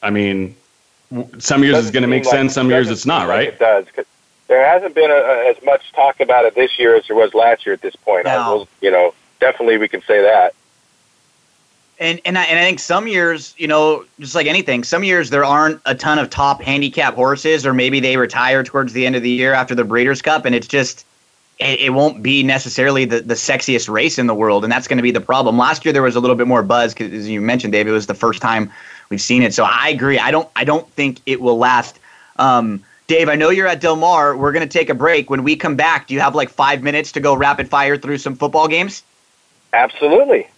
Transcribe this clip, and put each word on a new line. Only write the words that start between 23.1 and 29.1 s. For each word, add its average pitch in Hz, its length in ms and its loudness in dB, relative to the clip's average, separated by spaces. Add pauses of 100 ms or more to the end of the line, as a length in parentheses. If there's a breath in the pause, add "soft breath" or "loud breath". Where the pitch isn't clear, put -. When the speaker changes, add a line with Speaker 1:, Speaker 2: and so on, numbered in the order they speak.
Speaker 3:
the 117 140 -4
sexiest 131 540 -2
race 120 300 -2
in 123 80 0
the 113 80 0
world, 104 280 2
and 110 80 -4
that's 127 160 -4
gonna 127 140 -2
be 120 100 0
the 113 100 -2
problem. 127 360 0
Last 135 280 0
year 160 80 0
there 139 100 2
was 123 120 0
a 123 40 0
little 123 160 2
bit 120 120 -2
more 123 160 2
buzz, 117 300 0
'cause 107 180 -10
as 107 180 -10
you 107 120 -4
mentioned, 117 320 -2
Dave, 104 140 2
it 107 40 -2
was 107 160 -2
the 104 60 -4
first 107 280 -2
time 113 300 -2 (380 loud breath)